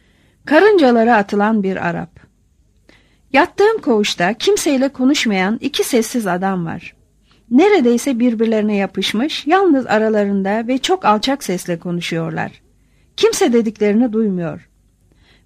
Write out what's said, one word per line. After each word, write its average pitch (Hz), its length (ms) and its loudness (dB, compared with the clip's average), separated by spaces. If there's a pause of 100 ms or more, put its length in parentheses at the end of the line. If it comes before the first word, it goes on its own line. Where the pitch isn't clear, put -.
(460)
Karıncalara 269 680 4
atılan 208 480 0
bir 190 240 -4
Arap. 170 400 -10 (1080)
Yattığım 392 480 2
koğuşta 208 520 0
kimseyle 277 560 0
konuşmayan 233 720 0
iki - 220 -4
sessiz 233 440 -2
adam 180 380 -2
var. - 300 -14 (560)
Neredeyse 254 680 2
birbirlerine 220 560 0
yapışmış, 202 720 -4
yalnız 330 380 2
aralarında 208 800 0
ve 254 100 -2
çok 370 280 -2
alçak 220 380 0
sesle 175 360 -6
konuşuyorlar. 165 720 -6 (640)
Kimse 403 360 2
dediklerini 220 600 0
duymuyor. 180 560 -4 (760)